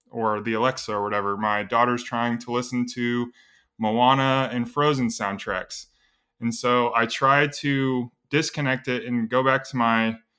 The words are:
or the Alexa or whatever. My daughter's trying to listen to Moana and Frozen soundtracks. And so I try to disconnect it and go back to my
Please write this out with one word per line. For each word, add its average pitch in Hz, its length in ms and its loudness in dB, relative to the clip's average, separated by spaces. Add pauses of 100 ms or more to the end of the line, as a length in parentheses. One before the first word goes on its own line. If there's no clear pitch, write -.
or 110 320 -2
the 113 120 -2
Alexa 120 400 -2
or 101 100 -2
whatever. 101 320 -2
My 104 280 0
daughter's 120 400 2
trying 117 360 -2
to 120 120 -10
listen 123 420 -2
to 120 380 -4 (460)
Moana 131 760 4
and 120 180 -4
Frozen 143 400 0
soundtracks. 101 760 -6 (520)
And 117 160 -2
so 123 400 2
I 117 100 4
try 139 400 4 (140)
to 131 520 0 (200)
disconnect 143 560 -2
it 123 180 -4
and 120 240 -2
go 127 140 2
back 131 260 2
to 135 80 -6
my 113 400 2 (220)